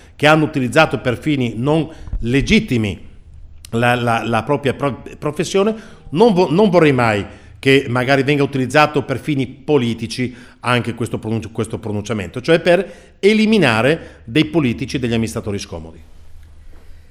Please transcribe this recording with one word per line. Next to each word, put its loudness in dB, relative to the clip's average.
che 0
hanno 6
utilizzato 0
per -2
fini -2
non 0
legittimi 0
la, 2
la, 0
la 0
propria -2
pro-, -6
professione, -2
non 4
vo-, 2
non 4
vorrei 6
mai 0
che 4
magari 2
venga 0
utilizzato 2
per -4
fini -4
politici -2
anche -2
questo -6
pronunci-, -6
questo -6
pronunciamento, -6
cioè 2
per -2
eliminare 2
dei 0
politici, -2
degli -2
amministratori -4
scomodi. -14